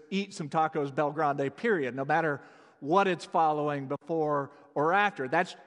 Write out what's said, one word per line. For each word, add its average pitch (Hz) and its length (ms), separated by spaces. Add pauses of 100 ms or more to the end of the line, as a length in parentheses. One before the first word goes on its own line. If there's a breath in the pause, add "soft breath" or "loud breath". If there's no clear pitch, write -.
eat 196 240
some 151 160
Tacos 156 440
Bel 147 180
Grande, 143 440
period, 156 400
no 135 80
matter 151 380 (380 loud breath)
what 185 280
it's 175 180
following 147 600
before 143 640 (240 loud breath)
or 156 200
after. 202 340
That's, 165 280 (100)